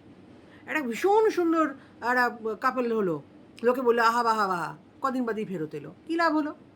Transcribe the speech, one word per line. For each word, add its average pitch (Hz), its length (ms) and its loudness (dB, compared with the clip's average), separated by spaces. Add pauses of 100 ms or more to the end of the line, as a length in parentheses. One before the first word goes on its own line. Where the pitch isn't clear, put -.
(680)
একটা 294 160 -4
ভীষণ 392 480 2
সুন্দর 330 440 2 (260)
একটা 233 600 0
কাপল 247 320 0
হলো, 180 300 -2 (400)
লোকে 254 200 2
বললো, 233 200 4
"আহা 233 200 2
বাহা 220 260 2
বাহা," 160 280 -4 (240)
কদিন 262 240 -2
বাদেই 220 200 -4
ফেরত 160 300 -8
এলো। 151 200 -12 (120)
কী 320 100 -4
লাভ 330 160 2
হলো? 302 220 -2 (220)